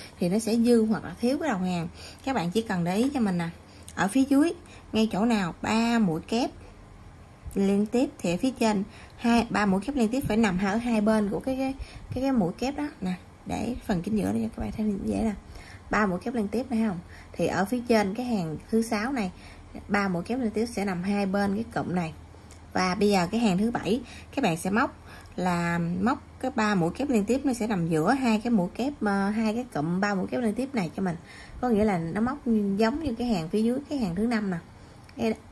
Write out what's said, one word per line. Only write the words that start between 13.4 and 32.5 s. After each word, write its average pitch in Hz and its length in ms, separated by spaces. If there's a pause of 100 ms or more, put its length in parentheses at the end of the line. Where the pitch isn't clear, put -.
để 233 300 (100)
phần 180 160
chính 208 140
giữa 190 180
để 226 100
cho 220 120
các 226 80
bạn 208 80
thấy 214 240 (100)
dễ 202 160
nè. 220 120 (560)
Ba 208 160
mũi 180 140
kép 233 140
liên 214 140
tiếp, 226 220
thấy 226 180
không? 175 120 (320)
Thì - 160
ở 180 180
phía 247 220
trên 208 280
cái 247 100
hàng 175 320 (120)
thứ 226 120
sáu 226 300
này, 208 200 (560)
ba 202 200
mũi 175 160
kép 247 160
liên 220 120
tiếp 214 140
sẽ 202 200
nằm 180 180
hai 202 220
bên 196 300
cái 226 180
cụm 156 220
này. 165 180 (600)
Và 185 220
bây 208 140
giờ 185 220
cái 226 80
hàng 202 180
thứ 220 140
bảy, 233 300 (340)
các 277 80
bạn 165 140
sẽ 185 120
móc 233 260 (400)
là 170 440 (220)
móc 247 200 (180)
cái 262 160
ba 208 200
mũi 175 200
kép 285 140
liên 214 160
tiếp, 247 180
nó 269 100
sẽ 233 140
nằm 175 200
giữa 165 260
hai 240 260
cái 240 120
mũi 185 240
kép, 277 260
ờ, 196 280
hai 214 240
cái 247 200
cụm 170 280
ba 202 140
mũi 190 120
kép 254 140
liên 214 120
tiếp 269 220
này 180 200
cho 196 80
mình. 175 120 (460)
Có 247 80
nghĩa 214 140
là 202 140
nó 165 240
móc 254 160 (400)